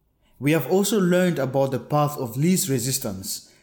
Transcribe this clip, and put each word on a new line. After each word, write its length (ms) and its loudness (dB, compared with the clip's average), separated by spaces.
We 140 0
have 180 -2
also 280 2
learned 380 2
about 320 0
the 100 -2
path 380 0
of 180 -6
least 320 2
resistance 840 -4